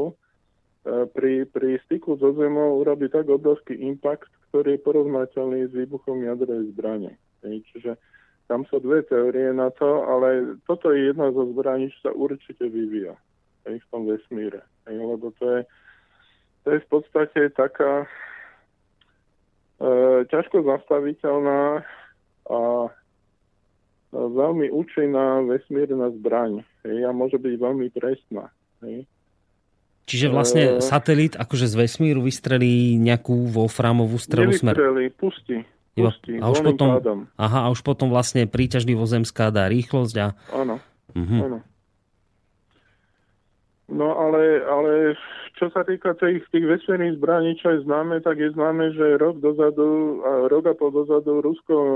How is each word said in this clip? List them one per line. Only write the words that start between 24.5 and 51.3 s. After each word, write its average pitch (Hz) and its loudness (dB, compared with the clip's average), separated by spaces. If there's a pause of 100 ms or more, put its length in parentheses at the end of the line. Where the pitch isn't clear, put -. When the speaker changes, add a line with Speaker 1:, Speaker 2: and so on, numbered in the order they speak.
Speaker 1:
účinná 139 0
vesmírna 131 -2
zbraň, 113 -2 (160)
hej, 113 -4
a 123 -2
môže 127 -2
byť 123 -6
veľmi 123 -2
presná, 123 -8 (320)
hej. 117 -14 (1000)
Speaker 2:
Čiže 127 0
vlastne 123 4 (100)
Speaker 1:
E, 123 2
Speaker 2:
satelit 147 2
akože 123 0
z 104 -2
vesmíru 135 2
vystrelí 123 2
nejakú 120 2
wolframovú 113 2
strelu 120 2
smer- 113 2
Speaker 1:
Nevystrelí, 131 2
pustí, - -4 (360)
Speaker 2:
Iba 113 4
Speaker 1:
pustí, - -6
Speaker 2:
a 113 -4
už 127 4
Speaker 1:
voľným 156 2
Speaker 2:
potom 139 4
Speaker 1:
pádom. 117 0 (180)
Speaker 2:
Aha, 110 0
a 120 0
už - -6
potom 135 0
vlastne 123 2
príťažlivosť 117 0
zemská 113 0
dá 104 2
rýchlosť 120 0
a 104 0 (220)
Speaker 1:
Áno, 127 -4 (340)
Speaker 2:
Mhm. 90 -2
Speaker 1:
áno. 127 -6 (2250)
No 147 -2
ale, 156 2 (200)
ale 147 2 (640)
čo 175 -2
sa 185 -2
týka 185 -2
tých, 175 0
tých 170 2
vesmírnych 170 0
zbraní, 165 2
čo 170 0
je 151 0
známe, 156 -2
tak 160 0
je 151 0
známe, 160 0
že 151 4
rok 156 2
dozadu, 151 2 (340)
a 131 0
rok 147 4
a 160 4
pol 147 0
dozadu 147 0